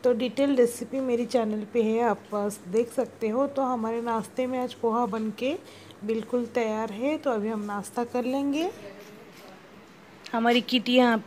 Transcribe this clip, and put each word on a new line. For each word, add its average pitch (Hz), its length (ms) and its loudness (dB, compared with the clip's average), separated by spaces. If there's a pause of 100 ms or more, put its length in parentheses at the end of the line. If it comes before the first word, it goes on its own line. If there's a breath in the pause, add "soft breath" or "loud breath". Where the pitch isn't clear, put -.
तो 247 100 6
डिटेल 262 420 2
रेसिपी 240 440 2
मेरी 240 280 0
चैनल 214 460 0
पे 240 100 4
है, 220 180 2
आप 214 220 2 (100)
बस 208 340 -2
देख 226 240 0
सकते 220 380 -2
हो। 254 180 2
तो 277 160 -2
हमारे 233 380 -2
नाश्ते 233 460 -2
में 254 120 -2
आज 247 160 -4
पोहा 233 320 2
बन 220 220 -2 (100)
के 277 180 0 (480 loud breath)
बिल्कुल 226 400 -2 (100)
तैयार 220 360 0
है। 269 260 -2
तो 285 140 -2
अभी 214 180 -2
हम 214 160 -4
नाश्ता 202 400 -6
कर 240 200 -4
लेंगे। 277 440 0 (1600)
हमारी 240 300 4
किटी 247 300 0
यहाँ 247 340 6